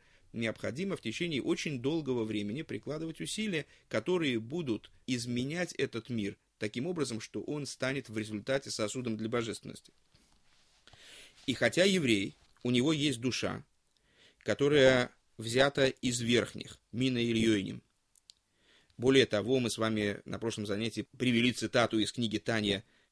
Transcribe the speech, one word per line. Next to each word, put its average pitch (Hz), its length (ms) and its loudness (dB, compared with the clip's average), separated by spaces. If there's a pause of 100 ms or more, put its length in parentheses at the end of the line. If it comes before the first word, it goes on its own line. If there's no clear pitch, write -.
(320)
необходимо 117 640 -4
в - 40 -14
течение 143 420 -4
очень 156 380 -2
долгого 131 440 -2
времени 107 380 -4
прикладывать 156 580 -8
усилия, 165 460 -4 (220)
которые 135 520 0
будут 120 500 -4 (160)
изменять 127 680 -2
этот 131 340 -4
мир 107 280 -4 (220)
таким 120 280 -4
образом, 139 340 -4
что - 220 -8
он 147 240 -4
станет 131 420 -4
в 110 100 -6
результате 107 520 -4
сосудом 113 460 -4
для 110 120 -4
божественности. 113 640 -6 (1500)
И 127 80 0
хотя 117 300 2
еврей, 131 520 4 (260)
у 123 80 0
него 127 220 4
есть 143 280 0
душа, 110 440 -4 (720)
которая 131 720 4 (260)
взята 131 500 2
из 123 340 0
верхних, - 580 0 (140)
мина 127 260 0
ильейним. 110 640 2 (1120)
Более 127 300 6
того, 110 340 2
мы 120 80 0
с - 80 -2
вами 107 480 0
на - 140 -10
прошлом 107 280 -4
занятии 107 400 -4 (120)
привели 123 340 2
цитату 113 460 0
из 101 140 0
книги 110 260 -2
Таня, 104 440 0 (300)